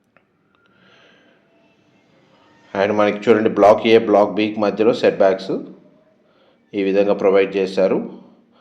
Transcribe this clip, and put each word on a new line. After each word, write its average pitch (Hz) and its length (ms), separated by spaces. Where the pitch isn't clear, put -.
And 104 180
మనకి 104 280
చూడండి, 110 340
బ్లాక్ 107 320
ఏ, - 20
బ్లాక్ 101 300
బికి 107 260
మధ్యలో 107 360
సెట్ 92 220
బ్యాక్స్ 98 300
ఈ 98 100
విధంగా 98 340
ప్రొవైడ్ 98 380
చేశారు. 95 380